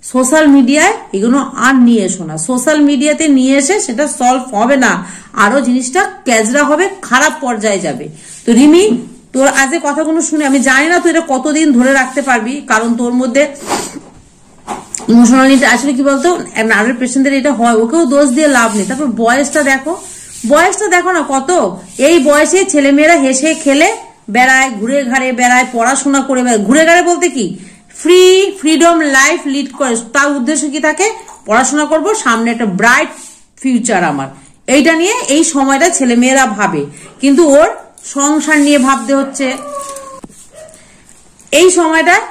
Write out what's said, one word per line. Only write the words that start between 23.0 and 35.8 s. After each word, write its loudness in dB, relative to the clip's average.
হেসে 0
খেলে 2
বেড়ায়, 2
ঘুরে -2
ঘাড়ে -2
বেড়ায়, 2
পড়াশোনা 0
করে 0
বেড়ায়, 0
ঘুরে 4
ঘাড়ে 4
বলতে 0
কি, -4
ফ্রি, 4
freedom 2
life 2
lead -4
করে। -2
তার 0
উদ্দেশ্য -2
কি -6
থাকে, 0
পড়াশোনা 0
করব, -2
সামনে 0
একটা -4
bright 0
future 0
আমার, -4
এইটা 2
নিয়ে -2
এই 2
সময়টা 0